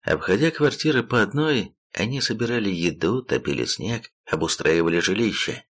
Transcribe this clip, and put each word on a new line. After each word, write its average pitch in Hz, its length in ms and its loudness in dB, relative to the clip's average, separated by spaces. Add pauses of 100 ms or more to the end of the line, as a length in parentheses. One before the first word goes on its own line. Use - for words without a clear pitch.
Обходя 98 500 0
квартиры 147 520 0
по 117 180 2
одной, 135 560 0 (160)
они 123 300 -4
собирали 113 480 -2
еду, 87 500 0
топили 67 460 -2
снег, 107 440 -6 (140)
обустраивали 82 760 2
жилище. - 640 -2 (100)